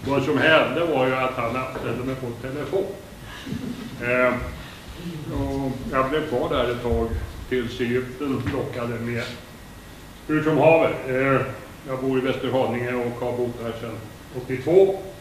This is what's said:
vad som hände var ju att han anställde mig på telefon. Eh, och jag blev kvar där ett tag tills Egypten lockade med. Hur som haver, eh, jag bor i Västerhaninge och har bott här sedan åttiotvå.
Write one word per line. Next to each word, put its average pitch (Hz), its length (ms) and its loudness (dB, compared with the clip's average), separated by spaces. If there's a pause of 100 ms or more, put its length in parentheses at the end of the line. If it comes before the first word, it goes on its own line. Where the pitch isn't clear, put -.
vad 139 160 2
som 143 140 2
hände 156 480 6
var 135 220 4
ju 131 60 4
att 127 200 0
han 120 220 -2
anställde 127 500 -4
mig 131 100 -2
på 127 320 -6
telefon. 147 380 0 (1160)
Eh, 123 320 4 (1000)
och 135 380 -2 (200)
jag 131 180 2
blev 151 200 0
kvar 127 200 0
där 123 220 2
ett 120 120 -4
tag 117 240 2 (420)
tills 120 320 -2
Egypten 123 640 -2 (100)
lockade 120 460 -4
med. 117 240 -2 (1040)
Hur 151 160 2
som 156 140 4
haver, 160 360 8 (140)
eh, 131 340 4 (460)
jag 131 140 -4
bor 131 160 2
i 127 40 4
Västerhaninge 123 720 0
och 120 320 -2
har 120 120 -2
bott 120 260 0
här 113 180 -4
sedan 113 160 -8 (400)
åttiotvå. 156 640 6 (220)